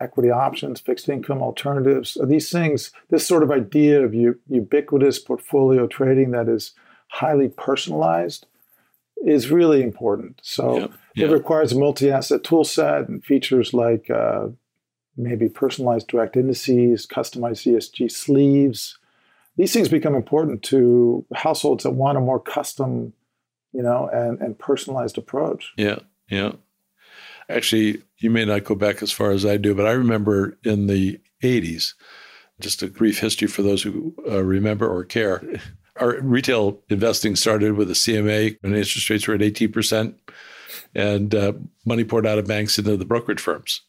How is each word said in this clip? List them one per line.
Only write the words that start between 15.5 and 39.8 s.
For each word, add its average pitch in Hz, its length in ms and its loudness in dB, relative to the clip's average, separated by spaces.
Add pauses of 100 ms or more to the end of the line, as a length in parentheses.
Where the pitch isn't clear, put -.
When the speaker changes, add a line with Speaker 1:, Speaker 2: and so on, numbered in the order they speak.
Speaker 1:
direct 113 280 -2
indices, 123 720 2
customized 120 600 -6
E 120 80 6
S 107 120 0
G 120 220 -4
sleeves. 139 880 2 (600)
These 190 160 2
things 202 160 2
become 151 260 2
important 135 480 -2
to 120 600 4 (120)
households 147 480 -2
that 131 80 -2
want 135 260 0
a 131 40 0
more 127 180 0
custom, 123 760 -6 (600)
you 127 100 -6
know, 123 280 -2
and, 120 300 -4
and 113 160 -8
personalized 131 640 -4
approach. - 580 -6
Speaker 2:
Yeah, 104 220 -2 (300)
yeah. 101 240 -2 (960)
Actually, 107 520 0 (160)
you 117 140 0
may 113 140 2
not 104 180 0
go - 100 -2
back 104 300 -2
as 104 80 -4
far 104 200 0
as 98 140 0
I 104 120 2
do, 101 180 2
but 98 100 0
I 110 60 2
remember 107 720 2
in 101 240 0
the 98 320 0 (240)
eighties, 85 500 -2 (640)
just - 220 -8
a 101 60 -6
brief 104 320 0
history 107 280 -2
for - 140 -4
those 101 220 0
who, 107 320 -8 (120)
uh, 101 160 -2
remember 101 440 0
or 90 160 -4
care, 98 400 -2 (540)
our 120 240 -2
retail 123 680 0
investing 107 460 0
started 107 380 0
with 101 180 0
a 90 40 -4
C 113 220 0
M 104 120 0
A 107 320 0
when 98 120 -2
interest 104 360 -2
rates 104 180 -2
were 110 80 0
at 101 60 0
eighteen 104 300 0
percent, 110 440 -2 (800)